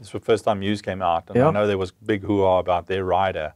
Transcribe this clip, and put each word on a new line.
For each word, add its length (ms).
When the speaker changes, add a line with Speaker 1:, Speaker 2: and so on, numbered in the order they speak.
Speaker 1:
It's 100
the 80
first 260
time 140
Muse 240
came 180
out, 300
and 80
I 60
Speaker 2:
Yeah. 80
Speaker 1:
know 160
there 100
was 140
big 320
hoo-ha 340
about 300
their 160
rider, 520